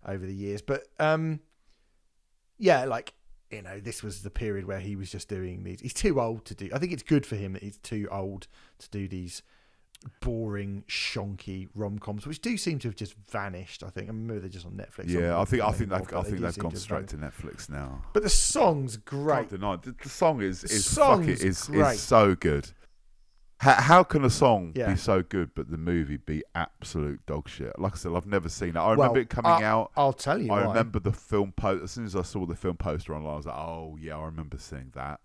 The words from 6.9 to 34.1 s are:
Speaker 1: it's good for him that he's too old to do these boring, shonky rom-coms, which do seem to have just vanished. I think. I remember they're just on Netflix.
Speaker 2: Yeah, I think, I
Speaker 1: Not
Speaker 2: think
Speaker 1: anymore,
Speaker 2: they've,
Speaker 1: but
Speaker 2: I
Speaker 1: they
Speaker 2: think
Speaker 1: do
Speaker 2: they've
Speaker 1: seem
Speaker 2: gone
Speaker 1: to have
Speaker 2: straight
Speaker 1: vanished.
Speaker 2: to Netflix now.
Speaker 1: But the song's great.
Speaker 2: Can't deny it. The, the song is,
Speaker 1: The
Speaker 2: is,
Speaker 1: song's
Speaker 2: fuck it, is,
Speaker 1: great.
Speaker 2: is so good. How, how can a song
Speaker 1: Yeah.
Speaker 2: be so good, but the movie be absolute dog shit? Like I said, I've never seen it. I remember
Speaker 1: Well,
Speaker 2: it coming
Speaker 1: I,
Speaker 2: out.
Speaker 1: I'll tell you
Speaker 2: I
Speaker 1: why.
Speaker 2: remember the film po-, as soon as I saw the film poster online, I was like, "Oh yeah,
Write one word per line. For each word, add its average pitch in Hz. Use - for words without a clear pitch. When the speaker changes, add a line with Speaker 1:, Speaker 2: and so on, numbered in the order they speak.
Speaker 1:
it's 147
good 143
for -
him 98
that 98
he's 101
too 104
old 95
to -
do 98
these 90
boring, 101
shonky 98
rom-coms, 104
which 151
do 233
seem 165
to -
have 101
just -
vanished. 95
I 87
think. 95
I 107
remember 110
they're 95
just 92
on 90
Netflix. 95
Speaker 2:
Yeah, 87
I 101
think, 120
I 104
Speaker 1:
Not 104
Speaker 2:
think 98
Speaker 1:
anymore, 92
Speaker 2:
they've, 92
Speaker 1:
but 85
Speaker 2:
I 92
Speaker 1:
they 92
Speaker 2:
think 104
Speaker 1:
do 87
Speaker 2:
they've 87
Speaker 1:
seem -
Speaker 2:
gone 85
Speaker 1:
to 90
have 95
Speaker 2:
straight -
Speaker 1:
vanished. 73
Speaker 2:
to -
Netflix -
now. 69
Speaker 1:
But 214
the 214
song's 151
great. 139
Speaker 2:
Can't 117
deny 98
it. 87
The, 123
the -
song 151
is, 92
Speaker 1:
The -
Speaker 2:
is, 104
Speaker 1:
song's 254
Speaker 2:
fuck 92
it, -
is, 92
Speaker 1:
great. 147
Speaker 2:
is 107
so 107
good. 73
How, 135
how 160
can 143
a 131
song 101
Speaker 1:
Yeah. 120
Speaker 2:
be 92
so 95
good, 87
but 78
the 80
movie 80
be 78
absolute -
dog 73
shit? 60
Like 101
I -
said, 85
I've 87
never 98
seen 90
it. 82
I 87
remember 123
Speaker 1:
Well, 127
Speaker 2:
it 117
coming 123
Speaker 1:
I, 165
Speaker 2:
out. 110
Speaker 1:
I'll 139
tell 156
you 113
Speaker 2:
I 101
Speaker 1:
why. 95
Speaker 2:
remember 110
the 98
film 101
po-, 95
as 98
soon 117
as 95
I 95
saw 92
the 85
film 87
poster 80
online, 76
I 73
was 73
like, 62
"Oh 80
yeah, 78